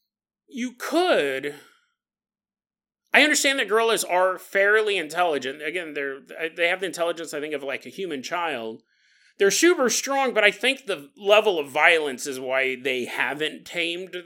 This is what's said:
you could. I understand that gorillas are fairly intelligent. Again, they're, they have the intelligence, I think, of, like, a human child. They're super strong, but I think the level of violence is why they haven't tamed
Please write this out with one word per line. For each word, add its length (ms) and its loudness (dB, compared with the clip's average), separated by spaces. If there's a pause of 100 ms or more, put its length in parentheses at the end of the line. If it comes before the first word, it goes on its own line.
(460)
you 280 -8
could. 800 0 (1600)
I 80 8
understand 360 2
that 100 -2
gorillas 360 2
are 340 2
fairly 600 2
intelligent. 680 -2
Again, 280 -8
they're, 240 -6 (360)
they 140 0
have 120 -2
the 60 -4
intelligence, 460 -4
I 80 -6
think, 140 -6
of, 80 -6
like, 240 -8
a 40 -16
human 320 -8
child. 600 -6 (560)
They're 120 6
super 380 4
strong, 460 -2
but 100 2
I 60 6
think 340 -2
the 320 -8
level 420 4
of 120 -4
violence 560 4
is 120 -6
why 380 -2
they 300 -2
haven't 580 -4
tamed 500 -8 (120)